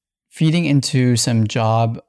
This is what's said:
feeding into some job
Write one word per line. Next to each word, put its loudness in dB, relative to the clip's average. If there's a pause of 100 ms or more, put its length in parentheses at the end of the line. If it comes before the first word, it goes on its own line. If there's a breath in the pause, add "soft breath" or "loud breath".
(300)
feeding 0
into 2
some 0
job -2